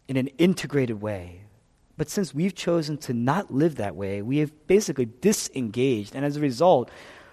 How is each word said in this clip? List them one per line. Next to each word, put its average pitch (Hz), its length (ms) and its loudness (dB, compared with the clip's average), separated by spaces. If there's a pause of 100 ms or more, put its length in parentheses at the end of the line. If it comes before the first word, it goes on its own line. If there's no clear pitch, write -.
in 135 100 -4
an 131 120 0 (100)
integrated 139 600 2
way. 95 420 -8 (540)
But 156 120 -4
since - 260 -4
we've 180 200 0
chosen 156 440 -2
to - 140 -8
not 131 400 0
live 147 240 2
that 101 180 -4
way, 98 280 -4
we 131 160 -2
have 151 280 -4
basically 180 400 2
disengaged. 120 1080 0
And 135 100 -4
as 147 120 -2
a 147 40 -6
result, 143 500 4 (420)